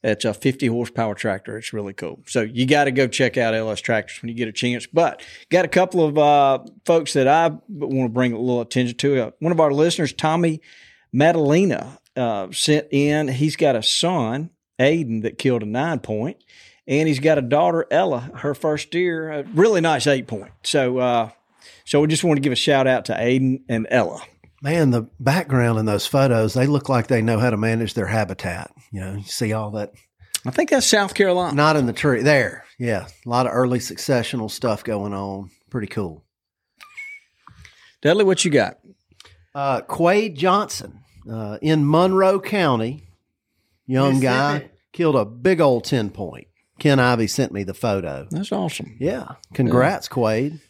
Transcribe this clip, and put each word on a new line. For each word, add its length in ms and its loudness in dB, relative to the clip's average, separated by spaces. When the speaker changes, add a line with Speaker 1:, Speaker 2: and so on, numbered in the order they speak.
Speaker 1:
It's 160 -2
a 120 -2
fifty 320 -2
horsepower 480 -4
tractor. 420 -6
It's 160 -12
really 200 -8
cool. 340 -12
So 140 0
you 260 -2
gotta 240 4
go 160 2
check 300 -2
out 180 0
L 160 -4
S 100 -6
Tractors 400 -4
when 80 -10
you 60 -10
get 120 -4
a 40 -8
chance. 340 -4
But 380 0
got 160 4
a 20 -10
couple 380 2
of, 100 -2
uh, 440 6
folks 280 2
that 140 4
I 260 4
wanna 420 -2
bring 220 0
a 60 -6
little 240 -2
attention 360 -2
to. 220 2
Uh, 200 -4
one 120 -2
of 80 2
our 120 4
listeners, 420 0
Tommy 480 0
Madalena, 840 2
uh, 360 -2
sent 400 0
in. 380 0
He's 260 0
got 200 2
a 60 -2
son, 680 -2
Aiden, 440 0
that 160 -6
killed 240 0
a 20 -8
nine 320 -2
point. 400 -6
And 200 0
he's 120 0
got 180 2
a 40 0
daughter, 480 0
Ella, 460 0
her 180 -4
first 380 -4
deer, 400 -2
a 120 -6
really 380 2
nice 260 2
eight 200 2
point. 240 -10
So, 360 0
uh, 300 2
so 180 2
we 60 4
just 160 0
want 140 2
to 40 -2
give 120 0
a 40 -2
shout 300 2
out 180 0
to 80 -6
Aiden 540 0
and 220 -4
Ella. 320 0
Speaker 2:
Man, 300 2
the 120 0
background 600 0
in 60 -2
those 220 0
photos, 460 2
they 140 2
look 220 0
like 180 0
they 140 2
know 180 0
how 100 2
to 80 0
manage 380 -2
their 120 -2
habitat. 640 -4
You 100 -10
know, 140 -8
you 80 -10
see 300 -6
all 180 -6
that. 220 -8
Speaker 1:
I 60 -6
think 180 -2
that's 160 2
South 300 0
Carolina. 400 2
Speaker 2:
Not 200 4
in 120 2
the 60 -2
tree. 280 0
There. 440 0
Yeah. 300 -4
A 40 -10
lot 180 0
of 60 -4
early 260 2
successional 720 -4
stuff 340 -4
going 300 -4
on. 360 -8
Pretty 160 -6
cool. 360 -8
Speaker 1:
Dudley, 220 4
what 220 2
you 60 0
got? 260 2
Speaker 2:
Uh, 280 -2
Quade 540 0
Johnson, 640 -2
uh, 300 -8
in 280 2
Monroe 500 4
County, 680 -2
young 320 2
guy, 340 2
Speaker 3:
Mississippi. 220 -8
Speaker 2:
killed 220 2
a 100 2
big 360 0
old 240 4
ten 240 -2
point. 380 -12
Ken 220 4
Ivey 280 2
sent 260 -2
me 100 -4
the 100 -8
photo. 560 -4
Speaker 1:
That's 220 -8
awesome. 480 -6
Speaker 2:
Yeah. 340 -6
Congrats, 560 0
Speaker 1:
Yeah. 40 -14
Speaker 2:
Quade. 460 -2